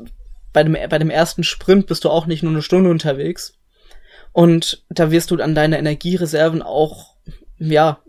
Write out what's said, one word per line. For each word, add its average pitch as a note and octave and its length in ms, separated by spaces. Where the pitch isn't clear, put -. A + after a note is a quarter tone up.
bei D3+ 100
dem, D#3 140
bei - 100
dem D#3 120
ersten E3 340
Sprint F#3+ 420
bist - 180
du D#3 60
auch D#3+ 160
nicht D#3+ 160
nur D#3+ 100
eine D#3 100
Stunde F#3 280
unterwegs. D3 640
Und E3+ 560
da D#3+ 220
wirst E3 200
du F3+ 120
an D#3 140
deine D#3 220
Energiereserven D#3+ 840
auch, - 540
ja, D#3 400